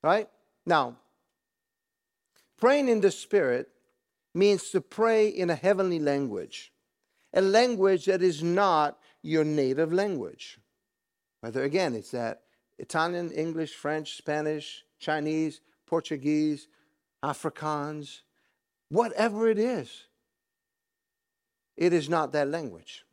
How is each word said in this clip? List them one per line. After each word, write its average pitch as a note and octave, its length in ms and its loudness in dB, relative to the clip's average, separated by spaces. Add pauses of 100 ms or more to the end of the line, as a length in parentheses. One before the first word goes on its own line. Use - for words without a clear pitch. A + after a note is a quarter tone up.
Right? G3+ 260 2 (380)
Now, C3 300 2 (1600)
praying C4+ 300 4
in A3 120 4
the F#3+ 100 4
Spirit C3+ 580 0 (640)
means G3 360 2
to F#3 100 0
pray A3 480 2
in F#3 220 -2
a D#3+ 40 2
heavenly F#3 440 0
language, C#3 760 -4 (600)
a F#3 80 4
language G3 640 4
that F#3 160 2
is E3 200 0
not E3+ 560 2 (240)
your D#3 220 2
native D3+ 480 0
language. F3+ 680 -4 (800)
Whether, A#2 240 -4
again, D3+ 300 0
it's G#2 180 -10
that A#2 300 -6 (360)
Italian, E3+ 540 -4
English, D#3+ 420 -6
French, D3+ 420 -6
Spanish, D3+ 680 -6 (140)
Chinese, D#3 640 -4 (260)
Portuguese, D3+ 800 -2 (560)
Afrikaans, D3+ 960 -6 (680)
whatever A3 600 0
it G#3+ 100 2
is, A3 480 -4 (1700)
it E3+ 160 2
is D3+ 160 0
not D#3 240 0
that C#3+ 160 0
language. C#3 640 -10